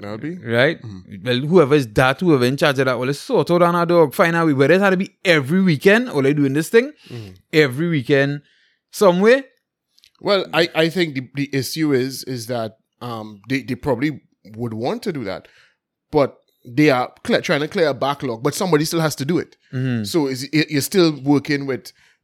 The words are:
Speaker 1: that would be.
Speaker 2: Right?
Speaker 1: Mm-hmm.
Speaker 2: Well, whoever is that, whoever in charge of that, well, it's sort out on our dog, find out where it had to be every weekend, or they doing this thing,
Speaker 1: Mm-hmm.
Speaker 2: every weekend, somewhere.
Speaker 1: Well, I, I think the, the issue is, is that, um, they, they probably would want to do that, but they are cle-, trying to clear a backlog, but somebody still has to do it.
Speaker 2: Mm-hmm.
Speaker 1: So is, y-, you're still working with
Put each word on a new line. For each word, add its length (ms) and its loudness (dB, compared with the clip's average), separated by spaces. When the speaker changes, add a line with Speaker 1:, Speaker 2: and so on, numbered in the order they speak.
Speaker 1:
that 100 -12
would 100 -12
be. 160 -10
Speaker 2:
Right? 460 0
Speaker 1:
Mm-hmm. 440 -16
Speaker 2:
Well, 120 0
whoever 260 6
is 200 2
that, 260 2
whoever 240 4
in 140 0
charge 200 0
of 80 2
that, 120 -2
well, 100 -4
it's 120 -6
sort 300 -2
out 120 2
on 120 2
our 120 0
dog, 260 4
find 240 2
out 180 2
where 160 4
it 100 6
had 100 2
to 80 2
be 260 -6
every 380 2
weekend, 480 4
or 120 0
they 120 2
doing 180 0
this 160 -2
thing, 240 2
Speaker 1:
Mm-hmm. 240 -16
Speaker 2:
every 340 2
weekend, 540 0
somewhere. 540 4
Speaker 1:
Well, 320 -2
I, 220 2
I 140 2
think 260 -4
the, 200 -8
the 220 -6
issue 360 -2
is, 320 -2
is 240 -10
that, 280 -8
um, 480 -12
they, 140 -4
they 120 -8
probably 460 -4
would 180 -8
want 300 -6
to 80 -4
do 120 -8
that, 240 -10
but 280 0
they 260 2
are 220 0
cle-, 160 0
trying 200 -2
to 60 -4
clear 220 0
a 60 -2
backlog, 500 -6
but 100 -2
somebody 300 0
still 160 -2
has 160 -2
to 80 -8
do 140 0
it. 180 -8
Speaker 2:
Mm-hmm. 320 -4
Speaker 1:
So 240 0
is, 240 -8
y-, 160 2
you're 120 -2
still 420 0
working 440 0
with 260 -8